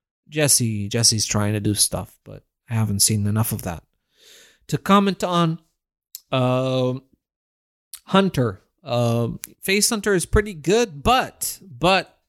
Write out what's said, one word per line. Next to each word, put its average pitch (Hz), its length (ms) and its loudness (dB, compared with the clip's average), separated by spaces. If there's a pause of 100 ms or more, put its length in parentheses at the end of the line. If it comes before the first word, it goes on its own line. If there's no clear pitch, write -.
(300)
Jesse, 120 600 0
Jesse's 113 360 0
trying 104 280 0
to 107 60 -2
do 104 140 0
stuff, - 500 -4
but 101 200 -20 (260)
I 117 60 -6
haven't 107 260 0
seen 104 240 0
enough 104 260 0
of 98 120 -8
that. 85 200 -10 (840)
To 151 100 -4
comment 196 460 2
on, 170 360 0 (720)
um, 127 720 0 (1040)
Hunter. 147 560 0 (220)
Um, 120 560 -2 (240)
Face 202 260 2
Hunter 208 240 0
is 175 140 0
pretty 214 260 2
good, 165 480 0
but, - 600 -2
but, 170 640 0